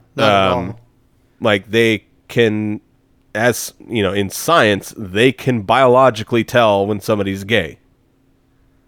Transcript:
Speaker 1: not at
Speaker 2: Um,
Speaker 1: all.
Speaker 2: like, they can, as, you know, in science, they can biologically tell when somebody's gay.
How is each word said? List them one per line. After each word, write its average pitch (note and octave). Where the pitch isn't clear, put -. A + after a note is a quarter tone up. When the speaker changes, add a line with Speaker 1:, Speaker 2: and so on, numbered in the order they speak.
Speaker 1:
not A2+
at G2
Speaker 2:
Um, F2
Speaker 1:
all. A2
Speaker 2:
like, G#2
they A2+
can, G#2+
as, A2+
you A2+
know, F#2
in G2+
science, A2+
they G#2+
can B2
biologically A#2+
tell G#2+
when G#2+
somebody's G2
gay. G2